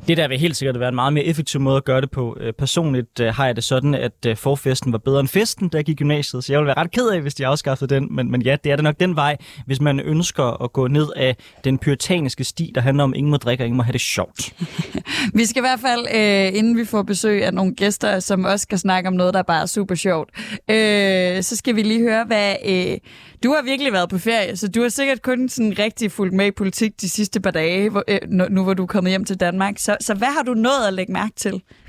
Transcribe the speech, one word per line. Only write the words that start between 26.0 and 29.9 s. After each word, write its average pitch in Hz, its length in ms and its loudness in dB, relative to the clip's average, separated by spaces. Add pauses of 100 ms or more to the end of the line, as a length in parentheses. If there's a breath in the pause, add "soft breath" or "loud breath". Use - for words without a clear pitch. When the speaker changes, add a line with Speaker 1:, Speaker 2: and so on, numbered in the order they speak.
Speaker 2:
fulgt 185 220 -2
med 196 120 2
i 202 60 2
politik 208 500 -2
de 190 80 -4
sidste 208 320 -2
par 185 100 0
dage, 175 380 0
hvor, 202 180 0
øh, 196 200 0
nu, 185 220 2
nu 190 140 2
hvor 190 100 2
du 185 100 -2
er 175 40 -2
kommet 185 240 0
hjem 190 140 -2
til 185 140 -4
Danmark. 190 380 0
Så, - 240 0